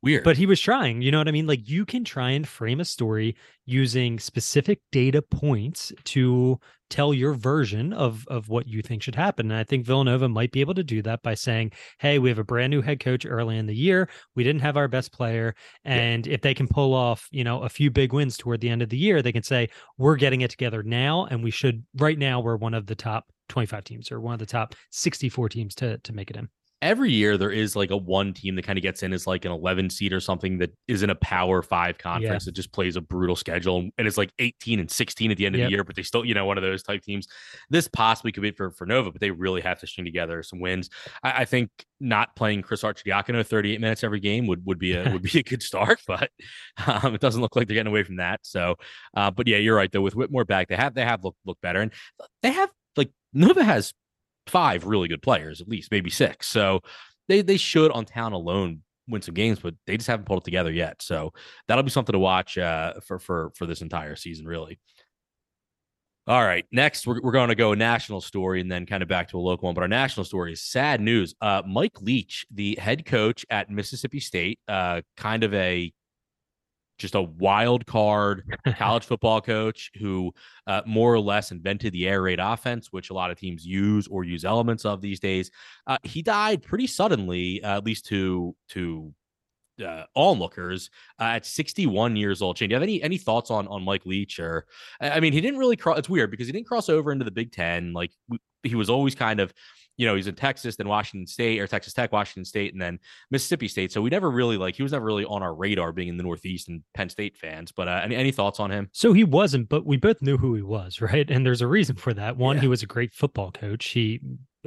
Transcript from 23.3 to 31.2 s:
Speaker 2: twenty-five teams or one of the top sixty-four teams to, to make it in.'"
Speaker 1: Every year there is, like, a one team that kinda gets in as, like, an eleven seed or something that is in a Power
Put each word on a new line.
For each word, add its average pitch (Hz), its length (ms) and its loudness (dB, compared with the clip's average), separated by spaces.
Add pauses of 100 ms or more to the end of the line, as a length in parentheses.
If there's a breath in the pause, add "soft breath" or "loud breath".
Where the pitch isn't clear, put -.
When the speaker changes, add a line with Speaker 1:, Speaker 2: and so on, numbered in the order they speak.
Speaker 2:
twenty-five 110 360 -4
teams 117 280 -14
or 117 80 -8
one 117 140 -6
of 117 60 -8
the 110 80 -8
top 113 260 -2 (160 loud breath)
sixty-four - 600 -2
teams 110 260 -6
to, 113 240 -4
to - 140 -12
make 101 180 -10
it - 60 -10
in.'" 110 120 -10 (360)
Speaker 1:
Every 226 260 4
year 107 260 6
there 104 140 2
is, 107 240 0
like, 101 140 0
a 98 80 0
one 95 340 0
team 95 240 -6
that 92 60 -4
kinda 95 180 -2
gets 92 240 -4
in 92 80 -2
as, 90 140 -4
like, 92 180 -2
an 87 80 -4
eleven 90 380 0
seed 95 240 -2
or 95 60 0
something 92 400 -2
that 87 120 -2 (160)
is 107 160 0
in 104 60 4
a 92 60 2
Power 92 480 2